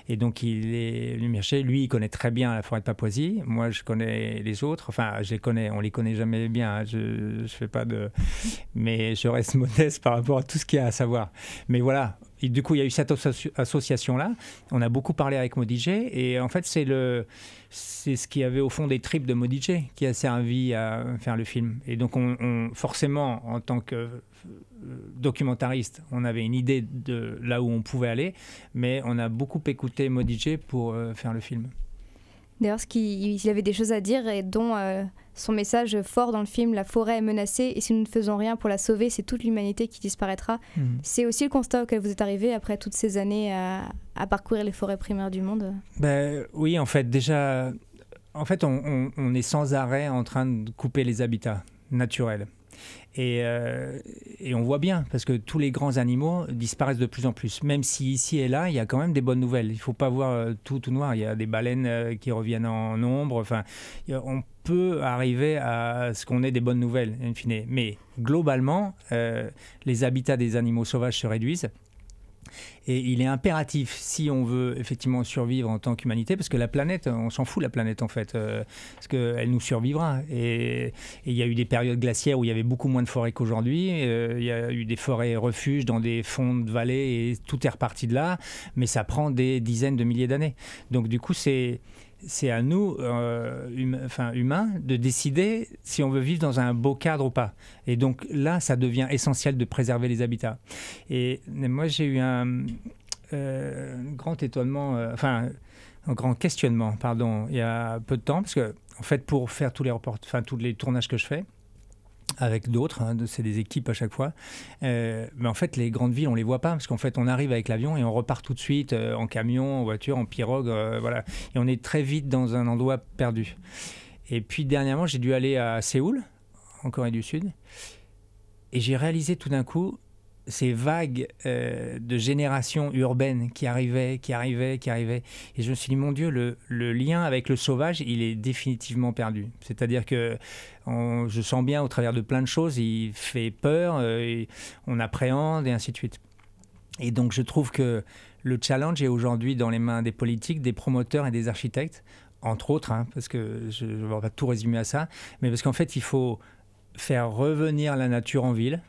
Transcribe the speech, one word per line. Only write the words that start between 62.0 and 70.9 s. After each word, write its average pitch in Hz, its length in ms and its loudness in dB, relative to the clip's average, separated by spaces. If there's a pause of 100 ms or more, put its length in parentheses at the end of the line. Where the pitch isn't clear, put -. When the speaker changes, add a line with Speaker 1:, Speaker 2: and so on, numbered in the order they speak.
Speaker 1:
qui 110 160 -4
reviennent 113 360 0
en 113 300 -2
nombre. 123 440 0
Enfin, 107 240 -2 (420)
il - 60 -4
y - 20 0
a, 131 100 -2
on 131 200 -4 (180)
peut 175 400 2
arriver 127 540 2
à 120 580 0
ce - 120 -8
qu'on 127 180 2
ait 131 80 2
des 123 80 2
bonnes 123 180 2
nouvelles, 120 420 0
in 120 140 -4
fine. 113 320 -2
Mais 120 320 -2 (220)
globalement, 147 720 2 (160)
euh, 117 400 -2 (340)
les 123 200 2
habitats 131 320 2
des 117 180 2
animaux 117 300 2
sauvages 123 340 0